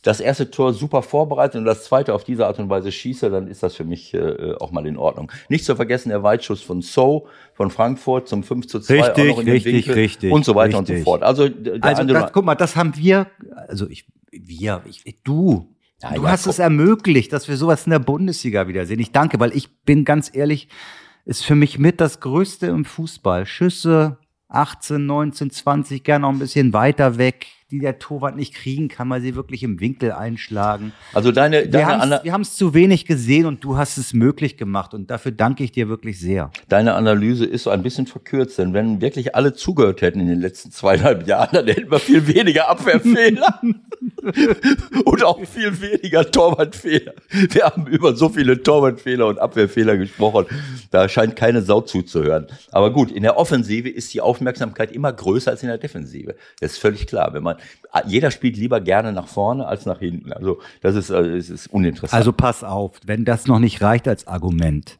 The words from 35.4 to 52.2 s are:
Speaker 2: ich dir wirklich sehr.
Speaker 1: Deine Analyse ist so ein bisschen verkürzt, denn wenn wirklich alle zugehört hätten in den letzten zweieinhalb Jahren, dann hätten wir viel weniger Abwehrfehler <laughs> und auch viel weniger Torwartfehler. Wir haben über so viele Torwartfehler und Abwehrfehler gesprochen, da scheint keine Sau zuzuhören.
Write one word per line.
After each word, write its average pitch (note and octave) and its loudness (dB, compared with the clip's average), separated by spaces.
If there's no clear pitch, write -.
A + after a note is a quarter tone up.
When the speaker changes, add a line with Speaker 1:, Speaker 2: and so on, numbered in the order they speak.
Speaker 2:
ich A#2+ -6
dir A#2 -2
wirklich A2 -8
sehr. F2 -4
Speaker 1:
Deine G#2 4
Analyse A2 2
ist - -6
so - -6
ein G2 0
bisschen B2+ -4
verkürzt, - -4
denn F#2 0
wenn G#2+ 0
wirklich B2 -4
alle C#3 2
zugehört C3+ 0
hätten F2+ 0
in F2+ 0
den F2 0
letzten - -8
zweieinhalb G2 2
Jahren, F#3+ 2
dann E3+ 4
hätten C3 0
wir D3 4
viel D#3 4
weniger D#3+ 4
Abwehrfehler A#3 4
<laughs> B3+ -2
und - 4
auch - 2
viel G#3 -6
weniger F#3 0
Torwartfehler. D#3+ 0
Wir G3 2
haben D#3 0
über C#3+ 2
so D#3 4
viele B2+ 2
Torwartfehler B2+ 2
und G2+ -2
Abwehrfehler G#2+ 2
gesprochen, G2+ 0
da F#2 4
scheint A2 0
keine A#2+ 2
Sau G#2 4
zuzuhören. D#2+ -2